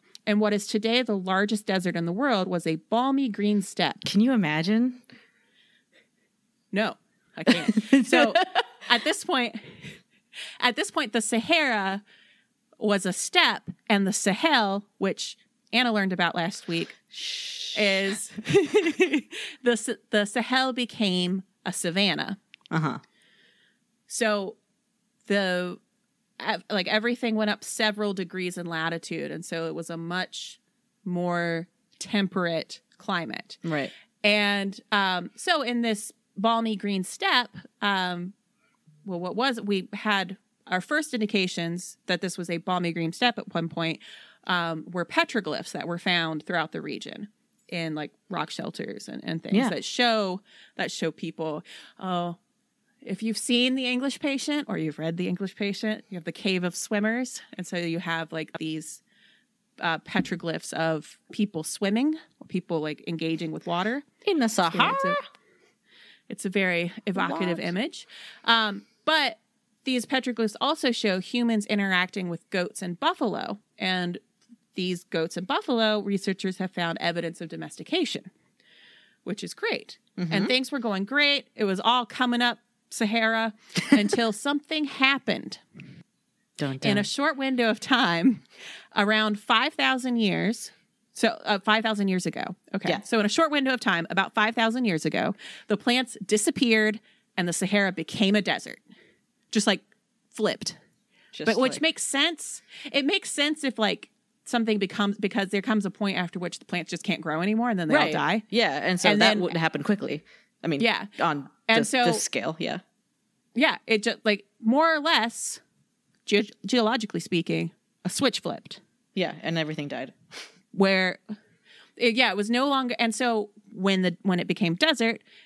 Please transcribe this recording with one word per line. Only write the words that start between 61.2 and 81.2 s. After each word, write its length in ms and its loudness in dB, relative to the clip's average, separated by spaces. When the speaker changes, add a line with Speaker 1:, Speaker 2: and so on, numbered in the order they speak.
Speaker 1:
people 320 -2
swimming, 500 0
or 80 -20
people, 320 -2
like, 280 -6
engaging 440 -4
with 140 -10
water. 380 -2
Speaker 2:
In 120 2
the 60 4
Speaker 1:
It's 100 0
very, 160 4
Speaker 2:
Sahara? 220 4
Speaker 1:
it's 120 0
a, 100 2
it's 160 -10
a 40 -4
very 440 0
evocative 500 0
Speaker 2:
What? 100 -4
Speaker 1:
image. 400 -4
Um, 400 2
but 340 2
these 220 0
petroglyphs 560 -2
also 300 0
show 280 0
humans 460 0
interacting 640 0
with 220 -8
goats 320 -2
and 160 -6
buffalo. 580 0
And 400 -2
these 300 -4
goats 320 -2
and 100 -8
buffalo, 540 0
researchers 580 -2
have 100 -4
found 320 -4
evidence 400 -4
of 80 -10
domestication, 800 -6
which 200 -8
is 120 -10
great. 420 -6
Speaker 2:
Mm-hmm. 120 -2
Speaker 1:
And 160 2
things 240 0
were 80 -4
going 260 -2
great. 500 2